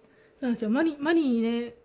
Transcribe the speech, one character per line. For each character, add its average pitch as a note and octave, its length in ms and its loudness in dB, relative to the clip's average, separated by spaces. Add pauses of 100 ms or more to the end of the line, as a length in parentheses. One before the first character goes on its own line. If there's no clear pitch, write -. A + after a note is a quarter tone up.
(400)
そ C4+ 60 -6
う - 0 -
な B3 40 0
ん A#3 40 0
で - 60 -4
す - 40 -6
よ。 G#3+ 60 0
マ C4+ 140 2
リ、 D#4+ 140 0
マ D4 160 0
リ E4 80 4
に A#3+ 200 2
ね、 A#3 440 -2